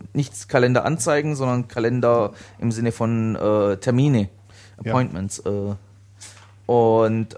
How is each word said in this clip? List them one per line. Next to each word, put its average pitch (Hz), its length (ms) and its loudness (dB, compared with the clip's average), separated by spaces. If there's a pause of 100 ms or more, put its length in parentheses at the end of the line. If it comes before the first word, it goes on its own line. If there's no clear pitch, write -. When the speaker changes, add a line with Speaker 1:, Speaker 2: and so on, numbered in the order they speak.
(120)
Speaker 1:
nicht - 360 -6
Kalender 123 360 2
anzeigen, 151 500 -2
sondern 123 320 -2
Kalender 120 640 0 (280)
im 117 100 0
Sinne 113 220 -2
von, 113 420 -2
äh, 104 440 2
Termine, 123 500 2 (560)
Speaker 2:
Ja. 110 80 -4
Speaker 1:
Appointments, 98 480 -2
äh, 101 340 -4 (960)
und, 113 680 4